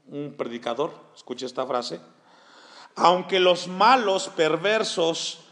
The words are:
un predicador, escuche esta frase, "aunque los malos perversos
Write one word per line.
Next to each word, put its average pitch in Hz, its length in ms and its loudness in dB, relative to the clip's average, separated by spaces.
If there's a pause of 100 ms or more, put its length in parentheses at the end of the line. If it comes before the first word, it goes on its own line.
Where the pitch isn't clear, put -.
un 147 280 -12
predicador, 120 560 -6 (220)
escuche 127 300 -12
esta 127 220 -6
frase, 127 340 -4 (960)
"aunque 180 440 2
los 180 300 2
malos 196 600 2
perversos 165 1120 -2 (120)